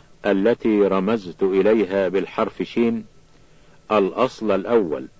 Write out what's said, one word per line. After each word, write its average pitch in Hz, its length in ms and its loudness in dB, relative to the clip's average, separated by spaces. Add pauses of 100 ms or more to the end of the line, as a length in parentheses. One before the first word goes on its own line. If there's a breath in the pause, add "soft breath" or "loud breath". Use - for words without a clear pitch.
(260)
التي 104 560 2
رمزت 95 600 0
إليها 98 640 2
بالحرف 98 540 -4
شين 117 440 -2 (840 soft breath)
الأصل 107 600 0
الأول، 95 560 0 (120)